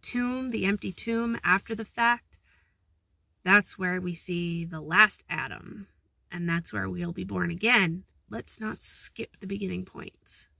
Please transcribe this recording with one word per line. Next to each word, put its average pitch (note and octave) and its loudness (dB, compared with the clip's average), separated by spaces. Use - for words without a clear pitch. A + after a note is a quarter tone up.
Tomb, B3 -2
the A3 0
empty G3+ 0
tomb A#3 -2
after F#3+ 4
the A3 -4
fact, A#3+ 0
that's G3 6
where F#3 -2
we F3+ -4
see E3+ -2
the E3 -8
last F3+ 4
Adam. C#3 -8
And F3 -2
that's E3+ 0
where - -2
we'll F3 -2
be F#3 -4
born F#3 0
again. F#3 2
Let's - -8
not G#3+ -6
skip - -6
the F#3+ -10
beginning F#3 -4
points. - -12